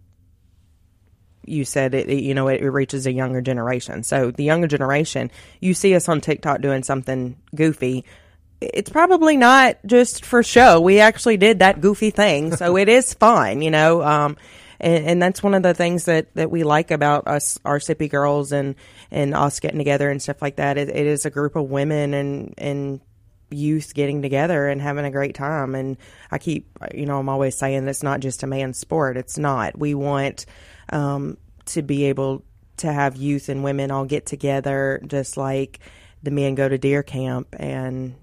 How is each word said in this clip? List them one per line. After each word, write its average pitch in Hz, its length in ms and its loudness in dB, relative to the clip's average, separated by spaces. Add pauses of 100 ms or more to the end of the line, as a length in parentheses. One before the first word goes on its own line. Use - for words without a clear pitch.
(1500)
you 143 180 -4
said 131 300 -2
it, - 140 -2
it, 139 140 -2
you 139 120 -2
know, 135 140 0
it, 135 140 0
it 135 80 0
reaches 135 360 -2
a 131 60 -2
younger 127 300 -2
generation. 123 600 -4
So 131 280 0
the 143 140 -6
younger 165 220 2
generation, 139 640 -2 (300)
you 185 140 0
see 190 200 4
us 175 140 2
on 151 120 0
TikTok 143 420 -2
doing 135 200 -2
something 131 540 -6 (180)
goofy, 147 500 0 (680)
it's - 180 -6
probably 320 460 4
not 254 500 8
just 240 380 4
for 240 180 4
show. 226 380 8
We 190 200 6
actually 220 360 4
did 202 220 6
that 190 220 6
goofy 202 300 2
thing, 165 460 0
so 175 200 2
it 196 120 4
is 247 260 4
fun, 147 480 4
you 160 80 0
know. 160 320 4
Um, 147 340 2 (440)
and, 165 260 2
and 175 160 2
that's 185 200 0
one 202 120 2
of 190 80 4
the 175 120 4
things 175 320 -2
that, 160 280 0
that 160 160 -2
we 165 140 0
like 151 260 2
about 147 360 0
us, - 380 -4
our 143 140 0
Sippy 151 320 -4
girls 143 420 0
and, 139 220 -2 (360)
and 143 240 -2
us 143 260 -2
getting 156 180 -4
together 143 320 0
and 139 100 -4
stuff - 220 -10
like 139 140 -6
that. 143 220 -2
It, 143 100 -4
it 147 180 -2
is 147 200 -2
a 147 40 -6
group 143 260 -4
of 143 140 -4
women 143 420 -2
and, 139 460 -6
and 139 420 -6 (500)
youth 151 440 -4
getting 143 260 -2
together 143 480 -2
and 139 140 -4
having 143 220 -6
a 139 60 -6
great 139 260 -4
time. 139 380 -6
And 131 220 -8 (340)
I 156 80 -6
keep, - 280 -8 (260)
you 147 140 -10
know, 139 120 -4
I'm 135 100 -6
always 135 280 -2
saying 135 300 -4
it's 139 160 -8
not 139 180 -4
just 131 220 -8
a 143 40 -6
man's 135 320 -6
sport. 139 380 -4
It's - 220 -10
not. 135 400 -4
We 147 160 -4
want, 139 500 -4 (480)
um, 143 460 -4 (280)
to - 140 -6
be 143 260 -2
able 135 380 -2 (340)
to 156 140 -4
have 139 240 -2
youth 139 320 -4
and 139 160 -6
women 139 280 -4
all 135 120 -4
get 143 220 -6
together, 135 800 -2
just 139 300 -6
like 135 420 -4 (460)
the 147 80 -6
men 139 240 -2
go 135 120 2
to 135 80 -2
deer 139 280 0
camp 131 520 -8
and 131 680 -8